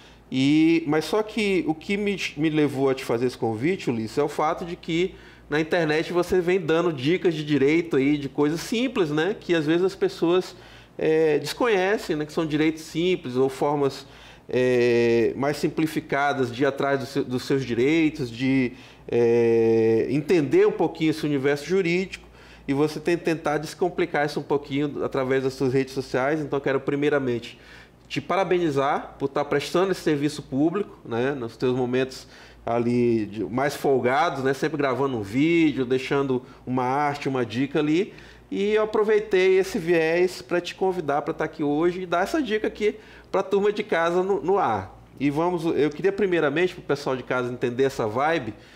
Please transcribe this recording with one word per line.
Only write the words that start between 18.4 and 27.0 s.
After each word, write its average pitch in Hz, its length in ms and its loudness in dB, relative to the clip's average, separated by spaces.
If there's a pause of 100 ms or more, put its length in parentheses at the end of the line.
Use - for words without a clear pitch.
é, 113 1040 4
entender 151 580 2
um 208 40 4
pouquinho 160 400 0
esse 156 140 -4
universo 143 400 0
jurídico. 180 600 -2 (400)
E 139 60 -2
você 147 260 0
tem 170 160 0
tentado 156 460 -2
descomplicar 165 640 -2
isso 151 160 -4
um - 20 -14
pouquinho 143 640 -2
através 131 400 0
das 131 80 -2
suas 135 180 0
redes 131 220 0
sociais. 139 480 -2
Então, 139 180 -4
quero 135 220 0
primeiramente 139 760 -2 (520)